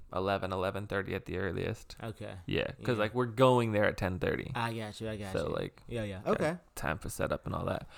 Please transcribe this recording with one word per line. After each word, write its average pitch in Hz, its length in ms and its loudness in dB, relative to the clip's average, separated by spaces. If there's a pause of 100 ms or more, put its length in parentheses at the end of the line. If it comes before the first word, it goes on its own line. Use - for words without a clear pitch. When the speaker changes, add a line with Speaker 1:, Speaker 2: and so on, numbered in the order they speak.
(140)
Speaker 1:
eleven, 95 380 0
eleven 98 340 0
thirty 98 280 -2
at 95 120 -4
the 87 120 -4
earliest. 92 640 -2
Speaker 2:
Okay. 107 300 -10 (140)
Speaker 1:
Yeah, - 240 0 (120)
'cause, 123 140 2
Speaker 2:
Yeah. 107 60 2
Speaker 1:
like, 110 120 0
we're 123 120 2
going 120 460 6
there 104 120 6
at - 120 4
ten 92 220 0
thirty. - 360 0
Speaker 2:
I 117 200 -2
got 107 260 -8
you, 110 100 -6
I 107 60 -6
got 98 160 -6
Speaker 1:
So, - 160 0
Speaker 2:
you. 82 60 0
Speaker 1:
like, - 340 -4
Speaker 2:
Yeah, 117 160 -4
yeah. 98 200 -6
Speaker 1:
got 185 160 2
Speaker 2:
Okay. 170 160 0 (180)
Speaker 1:
time - 240 -2
for - 100 -8
setup - 380 -2
and - 80 -2
all 85 120 -2
that. 92 200 -2 (120)